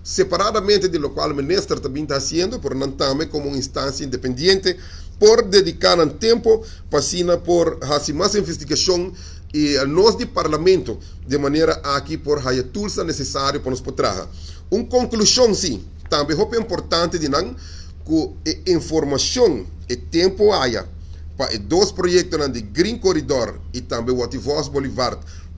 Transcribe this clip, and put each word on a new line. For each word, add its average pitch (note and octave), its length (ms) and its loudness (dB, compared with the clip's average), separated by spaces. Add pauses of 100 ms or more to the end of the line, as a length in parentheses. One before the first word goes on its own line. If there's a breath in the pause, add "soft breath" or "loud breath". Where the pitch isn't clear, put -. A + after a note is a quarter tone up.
separadamente G3+ 840 2
de E3 120 -2
lo C#3+ 140 -4
cual D3+ 180 -2
el C#3+ 60 -4
ministro D3+ 440 0
también C3+ 240 -4
está C#3 120 -2
haciendo, F3 440 -2
pero C3 140 -4
no C3+ 140 -2
también C#3 400 0
como D3 180 -4
una C#3 100 -4
instancia C3+ 460 -4
independiente, C#3+ 760 0 (420 loud breath)
por G#3+ 300 8
dedicar F3+ 500 4
un D#3 180 2
tiempo, A3+ 440 4 (280 loud breath)
pasina F3 520 2
por E3 420 2
hacer C#3+ 320 0
más G3 200 2
investigación F3 800 -2 (380 loud breath)
y D3 260 2
a C3+ 80 0
nos F3+ 320 4
de - 100 -4
parlamento, D#3+ 720 2 (280 loud breath)
de C3 120 0
manera D#3 440 2
aquí C#3+ 340 -2
por C#3+ 300 -2
haya B2+ 240 0
tools G3+ 320 -6
necesario C#3 580 -4
para B2+ 100 -4
nos C3 100 -4
potraja. G#2 460 -2 (420 loud breath)
Una G#3+ 180 0
conclusión, A#3 680 4
sí, C3 280 -4 (240)
también D3+ 320 2
es A3 200 0
importante E3+ 580 -2
de D3+ 120 -2
nan, D3+ 260 0 (520 loud breath)
que, D#3 440 0
eh, D3+ 160 -8
información, D#3 1000 2 (220)
eh, A#2+ 100 -2
tiempo F#3+ 560 4
haya, A#2+ 320 0 (540 loud breath)
pa C3+ 140 -4
e A2+ 40 -6
dois D#3 320 2
projetos F3 480 2
lá D3 100 0
de A#2+ 120 -4
Green D#3+ 380 0
Corridor C#3+ 600 0 (160)
e B2 60 -8
também A#2+ 340 -2
o B2 80 0
Ativos C3 460 -2
Boulevard. C3 540 -2 (360 loud breath)